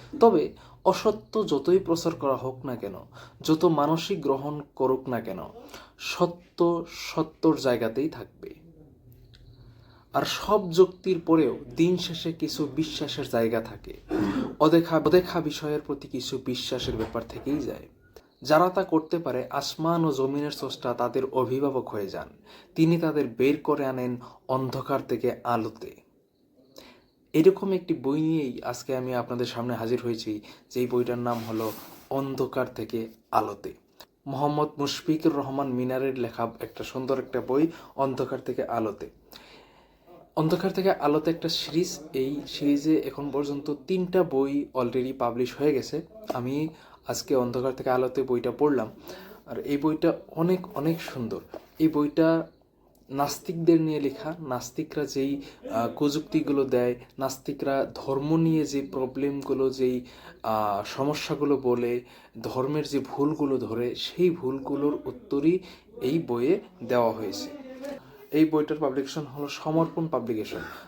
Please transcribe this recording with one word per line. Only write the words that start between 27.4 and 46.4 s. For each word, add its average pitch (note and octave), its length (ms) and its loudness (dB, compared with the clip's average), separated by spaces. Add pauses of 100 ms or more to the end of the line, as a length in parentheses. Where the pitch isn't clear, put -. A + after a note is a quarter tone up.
একটি F3+ 220 0
বই C3+ 280 -2
নিয়েই D#3 420 -2
আজকে B2 320 -4
আমি B2+ 200 -2
আপনাদের B2 300 -2
সামনে A#2+ 280 -4
হাজির A#2 280 -2
হয়েছি, A2 400 -4 (280)
যেই B2 180 -2
বইটার B2 300 0
নাম A#2+ 200 0 (120)
হলো A2+ 220 -2 (380)
অন্ধকার C3+ 560 -2 (100)
থেকে A2+ 320 -6 (240)
আলোতে। G2+ 420 0 (540)
মোহাম্মদ D3 500 0
মুশফিকুর D#3 560 0
রহমান C#3 340 -2
মিনারের B2+ 520 -2
লেখা A#2 400 -2
একটা - 240 -8
সুন্দর B2+ 360 -2
একটা B2+ 280 -4
বই, C#3+ 200 4 (280)
অন্ধকার C3 440 -2
থেকে B2+ 240 -4
আলোতে। A2 460 -4 (1300)
অন্ধকার E3+ 360 2
থেকে F#3+ 200 2
আলোতে D3+ 400 2
একটা E3 180 -2
সিরিজ, E3 500 -2 (140)
এই C3+ 340 -2
সিরিজে C#3+ 480 2
এখন C#3+ 360 -2
পর্যন্ত C#3+ 420 -2 (140)
তিনটা F#3 360 2
বই C#3 500 2
already B2+ 460 0
পাবলিশ A#2+ 360 0
হয়ে D3 180 2
গেছে। C#3 280 -2 (320)
আমি C3+ 340 -2 (400)